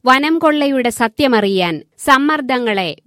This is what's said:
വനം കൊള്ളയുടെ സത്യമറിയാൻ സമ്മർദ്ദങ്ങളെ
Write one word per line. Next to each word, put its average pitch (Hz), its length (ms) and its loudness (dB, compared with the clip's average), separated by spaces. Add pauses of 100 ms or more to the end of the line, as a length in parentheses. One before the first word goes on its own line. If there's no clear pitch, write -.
വനം 285 340 2
കൊള്ളയുടെ 285 540 0
സത്യമറിയാൻ 202 800 0 (260)
സമ്മർദ്ദങ്ങളെ 254 880 0 (180)